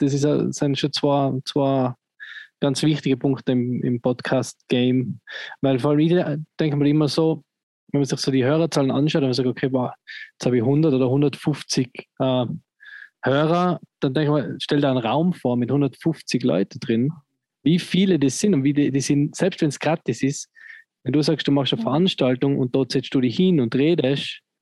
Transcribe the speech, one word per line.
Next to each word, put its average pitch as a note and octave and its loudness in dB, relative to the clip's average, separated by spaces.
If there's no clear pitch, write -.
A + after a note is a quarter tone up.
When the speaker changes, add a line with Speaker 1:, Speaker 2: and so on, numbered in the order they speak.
Speaker 1:
das C#3 2
ist, C#3+ 0
äh, C#3+ 0
sind C#3 -2
schon C#3+ -4
zwei, C#3 0
zwei C3+ 0
ganz C#3 0
wichtige D3+ 0
Punkte C3+ -2
im, B2 0
im B2 -2
Podcast-Game. B2+ -2
Weil C3+ 2
vor C#3+ 2
allem, D3 4
ich E3 4
denke D3+ 0
mir C#3+ 2
immer D3+ 4
so, D#3+ 0
wenn C#3+ 2
man C3+ 2
sich C3+ -4
so - -2
die C3 2
Hörerzahlen D3+ 2
anschaut D3 0
und C3+ 2
man B2+ 0
sagt, B2+ 0
„Okay, B2+ -2
boah, B2+ -2
jetzt - -8
habe B2 2
ich A#2 2
hundert D3 2
oder C3 2
hundertfünfzig, C#3 -2
äh, B2+ 0
Hörer“, E3 0
dann C3+ -2
denke D#3 2
ich D3 0
mir, A2 -8
stell D3 0
dir C#3 2
einen C3 0
Raum C#3 0
vor B2 -2
mit A#2+ -2
hundertfünfzig C#3 -2
Leuten C3+ 0
drin, A#2+ 0
wie E3 4
viele F#3 2
das C3+ 0
sind G#3 4
und C3+ 2
wie C#3+ 2
die, C#3+ 2
die C3+ 0
sind, C#3+ 0
selbst - -2
wenn's D3+ 0
gratis - -2
ist, - -4
wenn C3 -2
du D3 2
sagst, D3 0
du C#3+ 2
machst C#3 0
eine A#3 -4
Speaker 2:
Ja. - -4
Speaker 1:
Veranstaltung C#3 0
und B2+ -2
dort C3+ 0
setzt - -4
du C#3 2
dich B2 0
hin F3+ 4
und A#2 -2
redest C#3+ 0